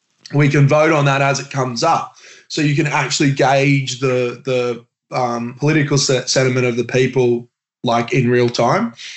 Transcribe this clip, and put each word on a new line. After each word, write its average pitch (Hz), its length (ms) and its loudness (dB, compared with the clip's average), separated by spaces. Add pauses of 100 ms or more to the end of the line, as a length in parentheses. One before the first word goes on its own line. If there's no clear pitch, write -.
(340)
we 143 160 2
can 143 180 4
vote 151 240 4
on 143 140 2
that 139 160 0
as 139 180 0
it - 100 -14
comes 127 320 -6
up. 165 340 -2 (320)
So - 120 -6
you 147 160 2
can 151 100 2
actually 143 460 0
gauge 135 680 0
the, 127 440 -2
the, 123 400 -4 (320)
um, 120 380 -4
political 147 420 0
se-, 135 300 0
sentiment 127 400 0
of 120 100 -2
the 117 80 -2
people, 123 640 0 (340)
like, 117 300 -2
in 120 180 0
real 123 200 2
time. 165 420 0 (240)